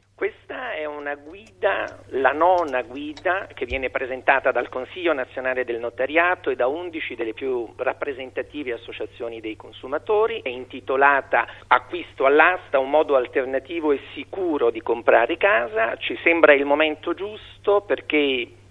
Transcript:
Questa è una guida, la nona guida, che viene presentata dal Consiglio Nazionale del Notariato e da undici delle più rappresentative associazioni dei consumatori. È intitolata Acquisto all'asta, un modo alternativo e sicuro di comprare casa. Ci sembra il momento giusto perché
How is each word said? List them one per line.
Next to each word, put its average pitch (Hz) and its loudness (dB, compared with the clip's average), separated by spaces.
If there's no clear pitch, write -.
Questa 220 -10
è 156 -6
una 147 -8
guida, 175 -4
la 131 2
nona 160 2
guida, 147 -6
che - -10
viene 127 -4
presentata 131 0
dal 120 0
Consiglio 165 -4
Nazionale 127 -4
del 117 -4
Notariato 147 -2
e 127 -2
da 123 2
undici 160 -6
delle 113 -6
più 123 -4
rappresentative 131 -8
associazioni 117 -10
dei 107 -8
consumatori. 208 -2
È 135 -8
intitolata 131 2
Acquisto 143 0
all'asta, 156 4
un 135 -2
modo 147 4
alternativo 135 -2
e 135 0
sicuro 147 -2
di 113 -4
comprare 117 4
casa. 220 0
Ci - -8
sembra 165 6
il 139 4
momento 151 0
giusto 202 -2
perché 135 -2